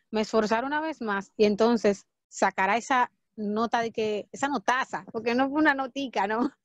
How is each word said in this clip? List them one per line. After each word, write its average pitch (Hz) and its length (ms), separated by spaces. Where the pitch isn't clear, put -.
me 214 120
esforzara 220 440
una 302 140
vez 320 220
más 196 340
y 220 80
entonces 214 640
sacara 196 480
esa 247 340
nota 220 480
de 233 100
que, 214 400
esa 269 160
notaza, 247 640
porque 233 220
no 269 160
fue 294 100
una 302 140
notica, 262 520
¿no? 220 240